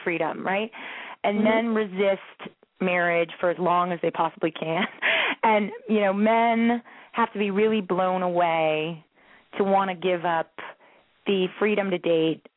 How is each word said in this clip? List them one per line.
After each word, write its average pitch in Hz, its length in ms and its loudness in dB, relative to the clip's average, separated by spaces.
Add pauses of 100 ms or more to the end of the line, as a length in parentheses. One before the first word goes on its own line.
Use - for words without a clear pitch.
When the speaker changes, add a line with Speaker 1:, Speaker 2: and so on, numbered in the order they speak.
Speaker 1:
freedom, 165 420 -2
right? 202 260 -4 (520)
And 208 140 0
Speaker 2:
Mm-hmm. 208 60 2
Speaker 1:
men 220 320 2
resist 196 760 -2 (280)
marriage 175 480 2 (100)
for 180 100 2
as 170 100 -2
long 175 320 2
as 170 100 -4
they 165 100 0
possibly 165 400 -2
can. 165 400 -4
<laughs> - 40 -20 (480)
And, 214 260 2 (180)
you 214 140 2
know, 196 100 2
men 226 720 2 (300)
have 226 220 0
to 202 60 -6
be 202 120 0
really 220 280 2
blown 185 440 0
away 165 800 0 (540)
to 208 60 2
wanna 196 300 2
give 175 320 -2
up 165 240 0 (800)
the 190 200 2 (120)
freedom 208 320 0
to 175 80 -2
date 160 420 0 (160)